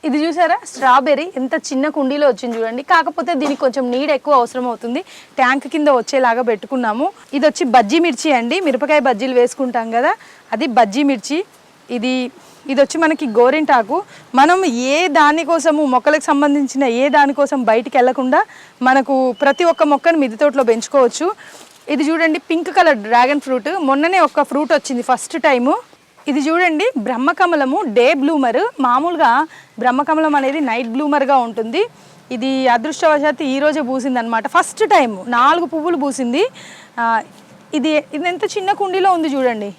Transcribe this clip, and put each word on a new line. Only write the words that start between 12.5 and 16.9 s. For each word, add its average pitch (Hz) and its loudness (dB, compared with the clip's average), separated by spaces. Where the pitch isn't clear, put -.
ఇది 262 0
వచ్చి 277 -2
మనకి 311 0
గోరింటాకు. 262 2
మనం 339 4
ఏ - 2
దానికోసము, 302 2
మొక్కలకు 294 0
సంబంధించిన 285 0